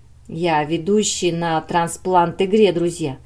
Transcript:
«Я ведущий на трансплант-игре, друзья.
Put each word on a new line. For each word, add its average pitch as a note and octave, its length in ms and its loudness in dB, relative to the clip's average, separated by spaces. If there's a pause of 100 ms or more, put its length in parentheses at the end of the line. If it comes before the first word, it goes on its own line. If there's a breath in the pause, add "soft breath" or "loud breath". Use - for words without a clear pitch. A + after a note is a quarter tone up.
(280 soft breath)
«Я E3 380 -2
ведущий E3+ 680 0
на E3 300 -2
трансплант-игре, F#3 1120 2
друзья. E3 420 -4 (100)